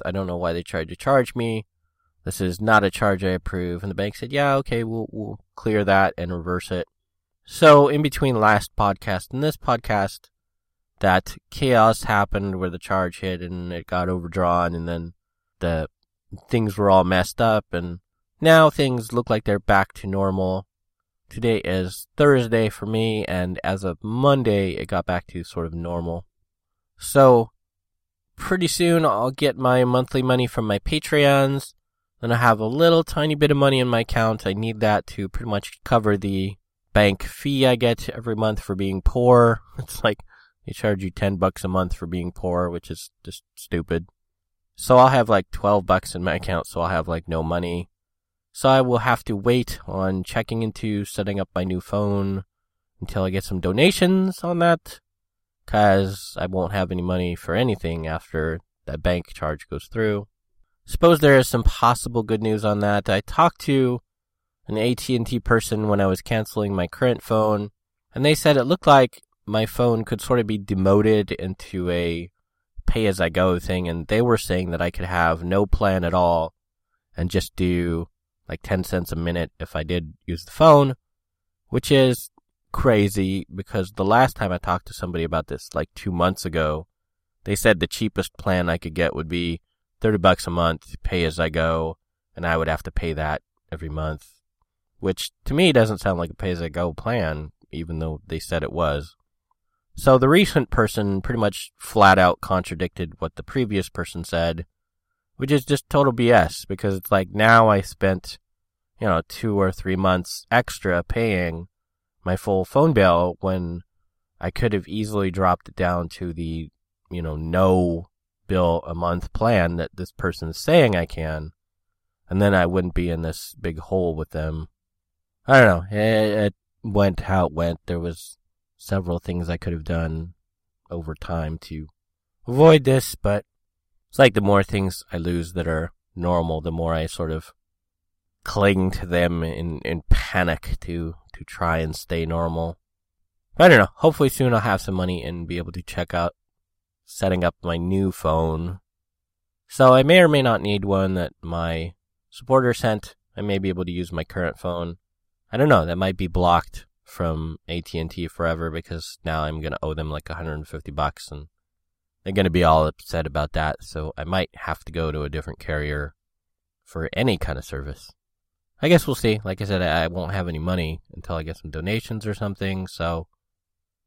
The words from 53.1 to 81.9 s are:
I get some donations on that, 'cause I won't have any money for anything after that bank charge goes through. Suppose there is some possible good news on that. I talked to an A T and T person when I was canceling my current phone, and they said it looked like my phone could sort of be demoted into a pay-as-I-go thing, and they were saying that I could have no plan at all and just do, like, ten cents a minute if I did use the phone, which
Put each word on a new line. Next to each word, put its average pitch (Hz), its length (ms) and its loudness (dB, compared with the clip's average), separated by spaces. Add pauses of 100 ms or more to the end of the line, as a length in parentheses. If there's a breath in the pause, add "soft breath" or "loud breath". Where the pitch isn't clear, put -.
I 95 60 0
get 95 140 -4
some 95 180 -6
donations 180 800 2
on 175 160 -4
that, 170 400 0 (640)
'cause 98 720 2
I 92 100 -6
won't 92 260 -4
have 92 180 -2
any 92 100 -4
money 90 340 -2
for - 200 -6
anything 87 520 -2
after 80 520 -6 (260)
that 78 180 -10
bank 87 300 -2
charge 76 360 -8
goes - 180 -12
through. 104 400 -2 (580)
Suppose 165 340 4
there 143 180 8
is 127 100 4
some 117 160 -2
possible 120 600 2
good 107 200 -2
news 110 220 0
on 104 140 0
that. 104 300 0
I 101 120 0
talked - 400 0
to 131 400 0 (640)
an 107 100 -6
A 117 160 0
T 127 220 -2
and 117 100 -2
T 123 140 -4
person 107 480 0
when 101 140 2
I 98 60 2
was 95 140 0
canceling 107 540 -4
my 90 120 -2
current 123 360 -2
phone, 107 480 0 (420)
and 131 120 -2
they 151 100 4
said 147 220 4
it 123 80 2
looked 165 220 0
like 135 340 6 (240)
my 110 200 0
phone 117 380 0
could 110 160 -6
sort 123 200 0
of 110 80 -2
be 107 100 -4
demoted 101 720 4
into 92 580 -6
a 87 400 -4 (580)
pay-as-I-go 92 720 2
thing, 90 280 -4
and 82 200 -6
they 110 140 2
were 120 160 4
saying 92 320 -4
that 85 120 -4
I 87 100 -2
could 90 140 -8
have 85 380 0
no 95 220 2
plan 95 380 2
at 85 100 -2
all 85 400 2 (640)
and 90 140 -4
just - 240 -4
do, 87 540 -2 (380)
like, 82 140 -10
ten 92 220 -2
cents 90 280 -4
a 82 40 -6
minute 85 440 -4
if - 160 -12
I 78 60 -4
did 80 320 -6 (120)
use 85 200 -8
the - 60 -20
phone, 143 420 6 (760)
which - 220 -4